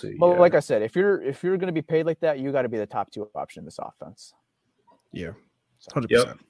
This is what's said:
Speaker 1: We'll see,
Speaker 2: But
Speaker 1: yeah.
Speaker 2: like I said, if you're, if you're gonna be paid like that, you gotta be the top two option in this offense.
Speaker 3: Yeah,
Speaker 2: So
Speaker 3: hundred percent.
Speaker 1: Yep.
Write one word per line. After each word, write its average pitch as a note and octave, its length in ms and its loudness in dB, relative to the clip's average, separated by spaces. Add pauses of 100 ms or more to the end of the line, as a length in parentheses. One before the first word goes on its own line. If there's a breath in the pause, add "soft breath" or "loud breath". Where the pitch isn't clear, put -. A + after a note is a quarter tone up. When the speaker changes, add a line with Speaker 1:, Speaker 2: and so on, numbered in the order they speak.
Speaker 1:
We'll - 100 -10
see, - 60 -12
Speaker 2:
But F3 140 6
Speaker 1:
yeah. F3+ 80 4
Speaker 2:
like F3 160 6
I D3+ 60 4
said, A#2 200 0
if A2 140 -4
you're, G3 260 2
if C3+ 220 -6
you're F3+ 140 0
gonna F3+ 160 -4
be D#3 80 -2
paid D#3+ 240 0
like D#3+ 160 -2
that, D3+ 180 0
you C#3 120 -4
gotta C3 180 0
be A2+ 80 -4
the G#2 80 -2
top G#2 260 -6
two G#2 240 -10
option C#2+ 260 -10
in D2+ 40 -16
this - 120 -18
offense. - 560 -16 (800)
Speaker 3:
Yeah, E2+ 200 -10 (480)
Speaker 2:
So - 140 -20
Speaker 3:
hundred A#2+ 160 -4
percent. A#2+ 200 6
Speaker 1:
Yep. - 80 -16 (120)